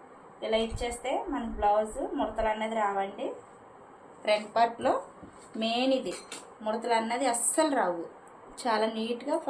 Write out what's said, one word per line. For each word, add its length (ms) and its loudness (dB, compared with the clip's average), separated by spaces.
ఇలా 200 2
ఇచ్చేస్తే 440 -4
మన 100 -2
బ్లౌజ్ 380 4
ముడతలు 360 0
అనేది 280 -2
రావండి. 460 -2
ఫ్రంట్ 340 2
పార్ట్‌లో 360 4
మెయిన్ 360 2
ఇది, 140 -4
ముడతలు 340 2
అన్నది 340 0
అస్సలు 460 2
రావు, 240 0
చాలా 260 2
నీట్‌గా 400 -2